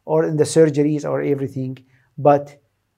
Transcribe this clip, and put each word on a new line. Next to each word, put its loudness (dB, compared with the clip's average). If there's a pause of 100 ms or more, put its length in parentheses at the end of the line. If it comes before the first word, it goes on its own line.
or 0
in -4
the 2
surgeries 0
or -4
everything. -6 (400)
But 0 (380)